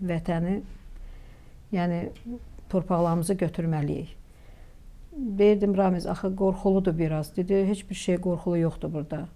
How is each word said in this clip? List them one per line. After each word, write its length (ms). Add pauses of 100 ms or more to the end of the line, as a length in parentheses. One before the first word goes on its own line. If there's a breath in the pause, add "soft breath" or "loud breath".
vətəni, 560 (1120 soft breath)
yəni 320 (640)
torpaqlarımızı 640
götürməliyik. 840 (1000 soft breath)
Deyirdim, 600
"Ramiz, 300
axı 300
qorxuludur 640
biraz." 380
Dedi, 320
"Heç 220
bir 40
şey 220
qorxulu 420
yoxdur 340
burada. 440